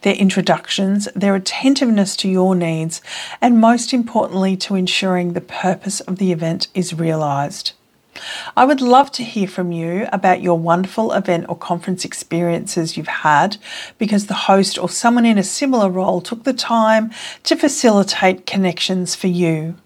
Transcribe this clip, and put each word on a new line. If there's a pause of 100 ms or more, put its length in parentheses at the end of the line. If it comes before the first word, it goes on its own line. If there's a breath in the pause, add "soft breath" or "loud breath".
their
introductions,
their
attentiveness
to
your
needs, (380 loud breath)
and
most
importantly,
to
ensuring
the
purpose
of
the
event
is
realised. (880 loud breath)
I
would
love
to
hear
from
you
about
your
wonderful
event
or
conference
experiences
you've
had (420 loud breath)
because
the
host
or
someone
in
a
similar
role
took
the
time (320 loud breath)
to
facilitate
connections
for
you. (100)